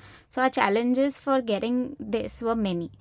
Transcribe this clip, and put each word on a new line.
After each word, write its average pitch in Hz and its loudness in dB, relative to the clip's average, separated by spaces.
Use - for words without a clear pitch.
So 254 -2
our 262 4
challenges 247 2
for 269 2
getting 233 -2
this 214 -6
were 233 0
many. 180 -2